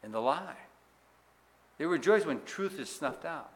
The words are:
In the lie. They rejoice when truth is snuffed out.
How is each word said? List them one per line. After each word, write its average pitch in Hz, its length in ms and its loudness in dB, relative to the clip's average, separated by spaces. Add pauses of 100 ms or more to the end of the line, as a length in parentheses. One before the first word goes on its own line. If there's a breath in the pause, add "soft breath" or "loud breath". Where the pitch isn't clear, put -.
In 107 80 -12
the 110 100 -2
lie. 156 360 0 (1200)
They 151 80 -2
rejoice 180 400 6
when - 180 -2
truth 190 360 -6
is 117 100 -8
snuffed 131 340 -6
out. 156 320 -8